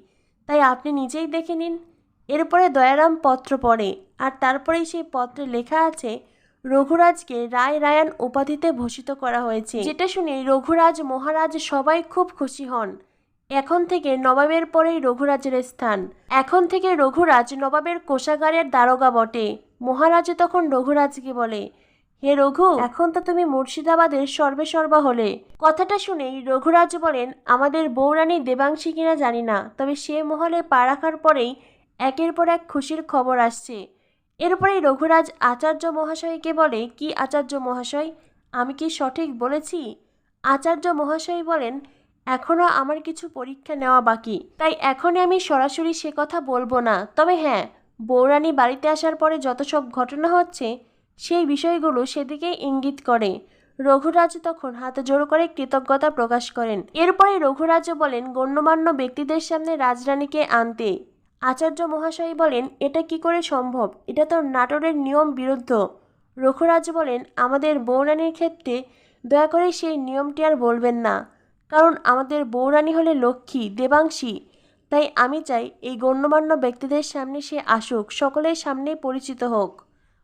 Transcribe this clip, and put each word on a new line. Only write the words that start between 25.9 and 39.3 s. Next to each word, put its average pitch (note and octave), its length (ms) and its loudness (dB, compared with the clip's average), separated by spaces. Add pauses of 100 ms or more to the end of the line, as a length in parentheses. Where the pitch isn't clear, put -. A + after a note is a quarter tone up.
শুনেই D4+ 420 -6
রঘুরাজ D4+ 560 4
বলেন, D4 300 -2 (180)
"আমাদের C#4 440 2
বউরানী D#4 500 2
দেবাংশী C#4 520 -2
কিনা D#4+ 240 0
জানি A#3+ 260 -2
না, A3+ 160 0 (200)
তবে C4+ 180 -2
সে D4 280 -8
মহলে D#4+ 380 -2
পা C#4 240 2
রাখার C#4+ 320 0
পরেই C#4+ 340 2 (480)
একের C4+ 340 -2
পর E4+ 160 2
এক E4+ 180 0
খুশির D#4 360 -6
খবর B3+ 360 0
আসছে।" A#3 380 -2 (600)
এরপরেই F#4 400 0
রঘুরাজ D#4+ 480 2 (120)
আচার্য D#4 480 -2
মহাশয়কে D#4+ 640 -4
বলে, D4+ 280 2 (160)
"কি D4+ 180 -8
আচার্য C4+ 400 -2
মহাশয়, B3+ 540 -6 (440)
আমি B3+ 200 -4
কি D#4 160 -6
সঠিক D4 400 -4 (100)